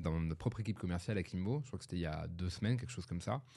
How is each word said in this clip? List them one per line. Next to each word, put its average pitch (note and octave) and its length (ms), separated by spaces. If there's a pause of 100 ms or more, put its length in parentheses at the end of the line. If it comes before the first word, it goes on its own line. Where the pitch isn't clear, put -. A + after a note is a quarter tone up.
dans E2 200
notre D#2+ 180
propre - 220
équipe G#2+ 180
commerciale F2+ 400
à F2+ 40
Kimbo, G2 400
je B2 60
crois F#2 100
que - 60
c'était - 120
il E2+ 60
y E2 40
a D#2 220
deux F2 220
semaines, A2+ 260
quelque A#2+ 140
chose - 160
comme F2 140
ça, A#2 220 (140)